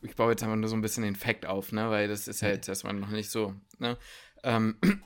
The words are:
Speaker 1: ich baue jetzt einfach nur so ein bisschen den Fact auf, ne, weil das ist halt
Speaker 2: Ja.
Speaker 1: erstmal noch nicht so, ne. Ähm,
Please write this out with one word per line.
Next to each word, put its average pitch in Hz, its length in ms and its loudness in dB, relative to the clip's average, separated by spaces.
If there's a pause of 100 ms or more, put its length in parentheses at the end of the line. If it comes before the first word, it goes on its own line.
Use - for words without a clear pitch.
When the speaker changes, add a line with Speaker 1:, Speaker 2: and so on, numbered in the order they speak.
Speaker 1:
ich - 120 -12
baue 117 160 6
jetzt 113 120 0
einfach 110 120 0
nur 110 140 2
so 113 60 0
ein 113 60 2
bisschen 110 220 -2
den 101 120 0
Fact - 300 -2
auf, 98 280 -4
ne, 110 160 0
weil 104 180 2
das 104 200 -4
ist 107 140 -8
halt 101 260 0
Speaker 2:
Ja. 95 40 -4
Speaker 1:
erstmal 98 220 -4
noch 101 160 -4
nicht 104 220 -4
so, 104 220 0 (260)
ne. 120 180 -2 (460)
Ähm, 113 340 2 (280)